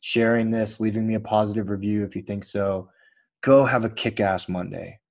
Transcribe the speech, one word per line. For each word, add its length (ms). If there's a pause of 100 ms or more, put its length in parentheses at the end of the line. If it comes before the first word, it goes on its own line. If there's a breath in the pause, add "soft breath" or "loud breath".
sharing 480
this, 320
leaving 260
me 80
a 60
positive 480
review 360
if 120
you 60
think 220
so, 440 (540 soft breath)
go 220
have 200
a 60
kick-ass 580
Monday. 500 (120)